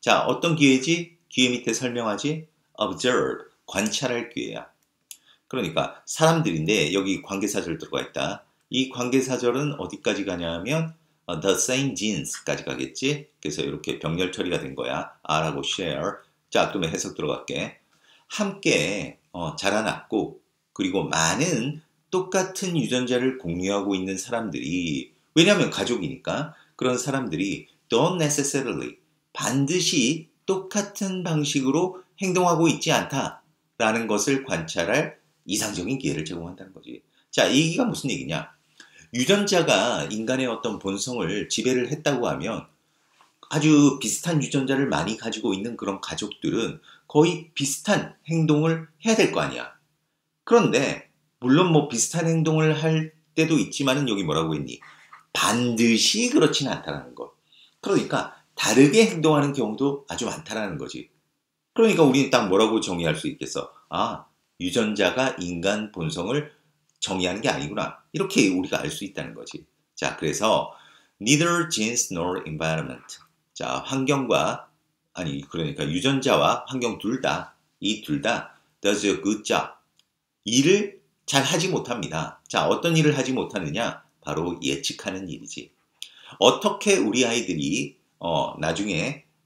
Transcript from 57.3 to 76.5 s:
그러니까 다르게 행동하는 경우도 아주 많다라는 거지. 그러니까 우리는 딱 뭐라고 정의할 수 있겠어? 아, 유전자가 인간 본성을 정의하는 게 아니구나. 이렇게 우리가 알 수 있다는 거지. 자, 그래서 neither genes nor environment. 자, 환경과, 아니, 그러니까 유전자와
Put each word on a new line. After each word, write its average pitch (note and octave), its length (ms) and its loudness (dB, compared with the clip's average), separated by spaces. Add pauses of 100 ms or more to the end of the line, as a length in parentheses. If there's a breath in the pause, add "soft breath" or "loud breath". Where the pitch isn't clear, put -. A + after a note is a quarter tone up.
그러니까 - 600 -2 (140)
다르게 D3 520 8
행동하는 D#3 460 4
경우도 C3+ 560 -2
아주 A#2 160 -6
많다라는 G2+ 540 -6
거지. B1 320 -12 (640)
그러니까 G3 300 6
우리는 C3+ 260 6
딱 A#2 180 2
뭐라고 G#2+ 320 4
정의할 E2 360 0
수 D#2 120 -6
있겠어? - 420 -8 (200)
아, G2 360 -4 (340)
유전자가 G#2+ 800 0
인간 F#2 520 -2
본성을 F2 600 -4 (480)
정의하는 F#2+ 420 -2
게 - 60 0
아니구나. - 500 -4 (140)
이렇게 D#3 360 4
우리가 F#2 320 0
알 D2 100 -4
수 - 140 -10
있다는 A#1+ 300 -10
거지. - 320 -16 (300)
자, - 200 -4
그래서 D#2+ 560 0 (480 loud breath)
neither D#3+ 480 4
genes A2 460 -2
nor F2+ 320 -2
environment. D#2 720 -4 (340)
자, - 320 -6
환경과, C3 880 0 (420)
아니, C#2 300 -6
그러니까 D#2 420 -4
유전자와 G2 840 2